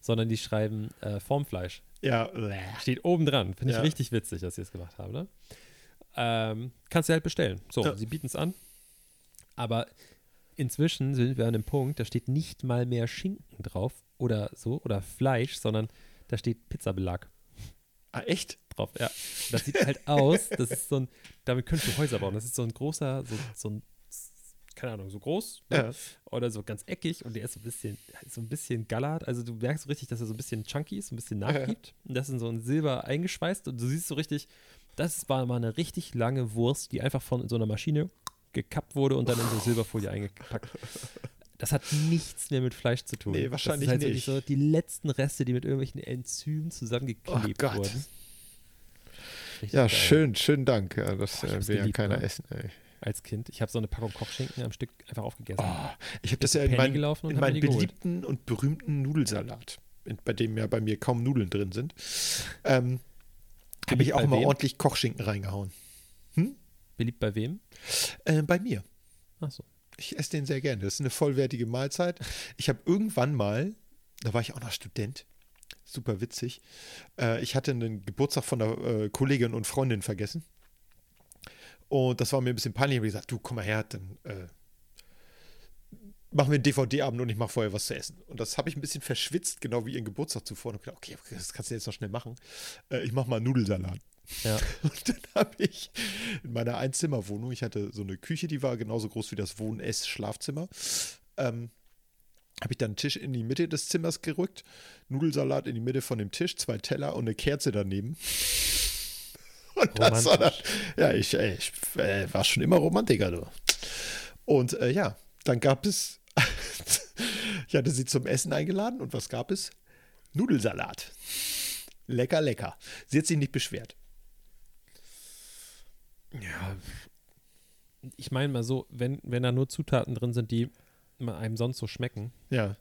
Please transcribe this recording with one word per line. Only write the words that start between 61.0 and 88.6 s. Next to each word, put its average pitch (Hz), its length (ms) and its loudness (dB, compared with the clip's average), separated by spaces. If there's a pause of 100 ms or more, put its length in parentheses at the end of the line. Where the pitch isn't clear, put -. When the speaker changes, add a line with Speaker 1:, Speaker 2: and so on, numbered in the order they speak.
Speaker 2:
Nudeln 120 280 4
drin 101 220 0
sind, 123 220 -4 (680)
ähm, 127 360 4 (880)
hab 120 100 4
Speaker 1:
Beliebt 131 100 8
Speaker 2:
ich - 60 2
auch 139 40 6
Speaker 1:
bei 123 60 6
Speaker 2:
immer 135 140 6
Speaker 1:
wem? 123 80 6
Speaker 2:
ordentlich 139 320 2
Kochschinken - 460 2
reingehauen. 98 480 -2 (600)
Hm? 240 220 2 (400)
Speaker 1:
Beliebt 120 240 -2
bei 107 140 0
wem? 123 260 -2 (640)
Speaker 2:
Äh, 156 180 6
bei 175 180 4
mir. 180 240 -2 (560)
Speaker 1:
Ach 151 100 -2
so. - 140 -14 (340)
Speaker 2:
Ich - 200 -10
esse 151 120 -4
den 147 160 -2
sehr 135 140 0
gerne. 127 220 0
Das 98 120 0
ist - 60 -4
eine 135 100 0
vollwertige 127 560 2
Mahlzeit. 139 520 0 (380)
Ich - 120 -2
hab 131 200 0
irgendwann 175 460 4
mal, 120 400 2 (480)
da 113 100 0
war 117 80 4
ich - 140 -4
auch - 60 -8
noch 117 120 -8
Student, - 540 -6 (580)
super 117 360 -4
witzig, 120 420 -6 (580)
äh, 117 220 2
ich 123 140 -4
hatte 135 160 0
einen 113 340 -2
Geburtstag 135 380 0
von 120 180 0
einer, 110 160 2
äh, 107 320 0
Kollegin 131 420 4
und 113 140 -2
Freundin 127 360 2
vergessen. 104 420 -4 (1400)
Und 127 340 4
das 117 100 0
war 135 80 4
mir 123 100 2
ein 123 40 2
bisschen 113 180 -4
peinlich. 135 240 4
Ich 120 40 2
hab 110 40 -2
gesagt, 104 280 -4
„Du, 117 60 -4
komm - 180 -8
mal 104 80 -4
her, 107 220 0
dann, 95 380 -12
äh, 95 220 -10 (1800)
machen 143 200 4
wir 147 40 6
einen 139 80 4
D-V-D-Abend 131 580 2
und 123 80 0
ich 110 80 -2
mach 113 140 -2
vorher 107 240 0
was 92 120 -2
zu - 80 -4
essen.“ - 220 -8 (100)
Und 131 140 -10
das - 160 -4
hab - 120 -2